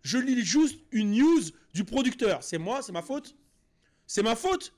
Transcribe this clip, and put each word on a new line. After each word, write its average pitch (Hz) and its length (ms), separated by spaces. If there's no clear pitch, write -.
Je 147 160
lis 254 260
juste 285 340
une 214 200
news 294 320
du 180 120
producteur. 233 580
C'est - 140
moi, 208 240
c'est 214 100
ma 170 100
faute ? 277 360
C'est - 180
ma 226 120
faute ? 370 420